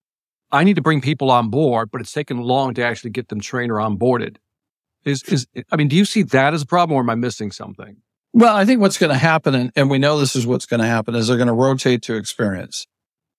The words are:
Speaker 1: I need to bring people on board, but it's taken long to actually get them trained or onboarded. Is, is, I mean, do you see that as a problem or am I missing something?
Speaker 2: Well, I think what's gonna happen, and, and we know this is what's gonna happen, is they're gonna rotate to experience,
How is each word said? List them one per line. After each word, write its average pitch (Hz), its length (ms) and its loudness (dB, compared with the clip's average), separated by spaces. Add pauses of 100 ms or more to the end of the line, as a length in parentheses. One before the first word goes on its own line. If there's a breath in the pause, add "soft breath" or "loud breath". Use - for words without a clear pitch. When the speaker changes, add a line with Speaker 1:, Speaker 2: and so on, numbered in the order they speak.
(520)
Speaker 1:
I 143 120 4
need 196 120 4
to 160 60 0
bring 151 200 2
people 135 300 0
on 120 180 4
board, 117 420 0
but 127 100 -8
it's - 100 -14
taken 143 300 -6
long 127 340 -2
to 120 80 -2
actually 120 280 -6
get 120 180 -10
them 107 100 -8
trained 120 320 -6
or 110 40 -2
onboarded. 110 640 -2 (680)
Is, 143 180 -4
is, 139 240 -2 (240)
I - 60 0
mean, 147 100 2
do 135 80 0
you 196 80 4
see 202 200 0
that 135 300 2
as 151 100 -4
a - 20 -6
problem 170 320 0
or 127 40 2
am 120 80 0
I 113 60 -2
missing 113 360 -6
something? 101 440 -16 (380)
Speaker 2:
Well, 226 220 6
I 202 100 2
think 247 160 4
what's 196 160 2
gonna 151 200 2
happen, 156 380 2
and, 123 200 -2
and 139 140 2
we 135 100 0
know 147 200 2
this 139 160 0
is 127 100 0
what's 123 200 -2
gonna 113 200 0
happen, 117 300 -2
is 113 120 0
they're 123 100 2
gonna 120 160 2
rotate 131 500 2
to 117 120 -6
experience, 101 720 -6 (540)